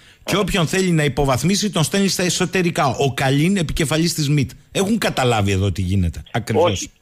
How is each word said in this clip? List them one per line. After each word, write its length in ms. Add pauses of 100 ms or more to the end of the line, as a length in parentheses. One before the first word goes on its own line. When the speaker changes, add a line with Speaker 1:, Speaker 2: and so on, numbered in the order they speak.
(260)
Speaker 1:
Και 100
Speaker 2:
Αχα. 60
Speaker 1:
όποιον 260
θέλει 240
να 140
υποβαθμίσει, 640
τον 120
στέλνει 260
στα 140
εσωτερικά. 640
Ο 280
Καλίν, 420
επικεφαλής 580
της 140
μιτ. 220 (220)
Έχουν 260
καταλάβει 540
εδώ 200
τι 100
γίνεται. 400 (100)
Ακριβώς. 400
Speaker 2:
Όχι. 180 (120)